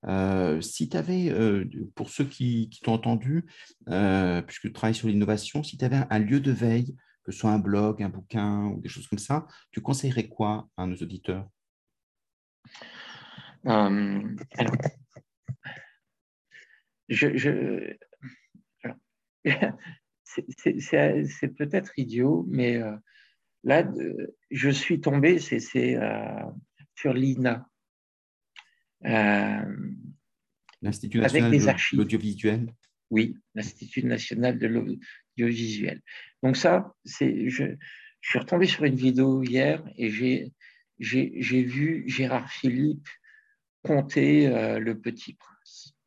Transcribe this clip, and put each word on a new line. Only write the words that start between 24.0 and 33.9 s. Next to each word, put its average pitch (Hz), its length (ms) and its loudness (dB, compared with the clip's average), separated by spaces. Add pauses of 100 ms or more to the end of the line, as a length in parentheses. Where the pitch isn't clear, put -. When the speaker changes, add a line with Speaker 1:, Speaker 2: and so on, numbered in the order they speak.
Speaker 2:
je 135 180 2
suis 143 300 0
tombé, 147 400 4
c'est, 127 200 -4
c'est, 123 360 0
euh, 110 480 -4 (520)
sur 135 180 0
l'ina. 127 540 0 (1400)
Euh, 104 560 2 (1200)
Speaker 1:
L'Institut 104 380 -2
Speaker 2:
avec 110 140 4
Speaker 1:
national 117 180 4
Speaker 2:
des - 140 6
Speaker 1:
de 131 40 6
Speaker 2:
archives. - 300 2
Speaker 1:
l'audiovisuel. 107 760 0 (360)
Speaker 2:
Oui, 110 280 0 (160)
l'Institut 110 520 -8